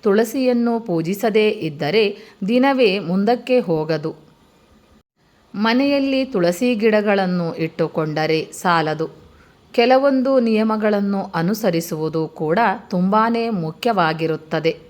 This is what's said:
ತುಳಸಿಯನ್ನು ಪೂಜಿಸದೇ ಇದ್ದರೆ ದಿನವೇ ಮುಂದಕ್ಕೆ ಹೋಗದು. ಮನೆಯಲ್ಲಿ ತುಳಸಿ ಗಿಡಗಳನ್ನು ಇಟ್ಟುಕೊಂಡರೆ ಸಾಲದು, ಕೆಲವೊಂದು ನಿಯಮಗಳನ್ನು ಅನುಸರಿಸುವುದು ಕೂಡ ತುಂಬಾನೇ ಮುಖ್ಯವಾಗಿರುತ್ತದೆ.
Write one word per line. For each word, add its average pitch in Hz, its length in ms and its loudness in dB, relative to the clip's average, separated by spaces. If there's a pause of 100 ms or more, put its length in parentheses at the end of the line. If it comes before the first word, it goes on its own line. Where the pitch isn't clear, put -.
ತುಳಸಿಯನ್ನು 233 760 0
ಪೂಜಿಸದೇ 196 680 0 (180)
ಇದ್ದರೆ 156 380 0 (440)
ದಿನವೇ 254 500 4
ಮುಂದಕ್ಕೆ 208 600 0
ಹೋಗದು. 156 540 -2 (1400)
ಮನೆಯಲ್ಲಿ 269 720 0
ತುಳಸಿ 180 500 0
ಗಿಡಗಳನ್ನು 202 720 0 (200)
ಇಟ್ಟುಕೊಂಡರೆ 156 720 -2 (120)
ಸಾಲದು, 160 540 0 (680)
ಕೆಲವೊಂದು 262 680 4
ನಿಯಮಗಳನ್ನು 214 840 0 (120)
ಅನುಸರಿಸುವುದು 165 880 -2 (200)
ಕೂಡ 160 160 0 (320)
ತುಂಬಾನೇ 220 560 0 (160)
ಮುಖ್ಯವಾಗಿರುತ್ತದೆ. 160 1120 -2 (160)